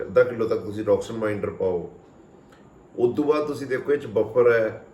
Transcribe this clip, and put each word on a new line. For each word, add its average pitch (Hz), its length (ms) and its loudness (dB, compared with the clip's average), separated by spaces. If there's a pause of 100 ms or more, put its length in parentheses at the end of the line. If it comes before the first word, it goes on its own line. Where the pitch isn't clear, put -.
ਅੱਧਾ 110 220 4
ਕਿਲੋ 113 240 -2
ਤੱਕ 110 140 -2
ਤੁਸੀਂ 107 240 -8
ਟੌਕਸਿਨ 101 320 2
ਬਾਈਂਡਰ 104 320 -2
ਪਾਓ। 90 400 -2 (1040)
ਉਸ - 200 2
ਤੋਂ 147 80 0
ਬਾਅਦ 151 240 2
ਤੁਸੀਂ 135 200 -8
ਦੇਖੋ, 131 240 -2
ਇਹ 147 60 2
'ਚ 143 100 -10
ਬਫਰ 110 440 2
ਹੈ, 113 420 0